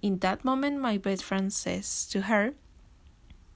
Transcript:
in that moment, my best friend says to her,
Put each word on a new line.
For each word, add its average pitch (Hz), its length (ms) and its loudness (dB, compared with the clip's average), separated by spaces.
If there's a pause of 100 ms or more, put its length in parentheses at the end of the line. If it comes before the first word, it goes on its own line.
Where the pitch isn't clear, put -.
in 190 180 2
that 190 260 0
moment, 277 340 0
my 226 180 0
best 196 260 -2
friend 190 280 0
says - 560 0
to 196 160 -2
her, 214 300 2 (1040)